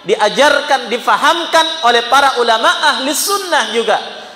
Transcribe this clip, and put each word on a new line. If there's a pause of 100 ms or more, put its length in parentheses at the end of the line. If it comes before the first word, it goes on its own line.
diajarkan,
difahamkan
oleh
para
ulama (240)
ahli
sunnah
juga. (320)